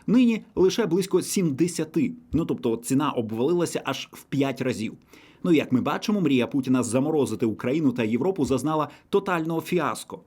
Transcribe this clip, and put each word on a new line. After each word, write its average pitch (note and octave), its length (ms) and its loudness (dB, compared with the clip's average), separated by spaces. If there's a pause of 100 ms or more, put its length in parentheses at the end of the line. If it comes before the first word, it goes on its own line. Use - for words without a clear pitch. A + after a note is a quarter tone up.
нині A#3 360 4 (120)
лише F#3+ 300 2
близько F3 360 0
сімдесяти. E3 920 0 (180)
Ну, D#3+ 140 0
тобто A#2 300 -2
ціна C3+ 360 0
обвалилася B2+ 760 -2
аж - 260 -6
в - 120 -20
п'ять C3+ 380 -2
разів. A2+ 320 -4 (500)
Ну, F3+ 80 4
як C#3 200 4
ми B2+ 100 4
бачимо, F#3+ 400 -2
мрія C3 260 2
Путіна C3 360 0
заморозити B2+ 640 0
Україну B2+ 460 0
та A#2+ 120 -2
Європу C3 420 0
зазнала C#3+ 440 0 (200)
тотального E3 520 0
фіаско. C3 640 -4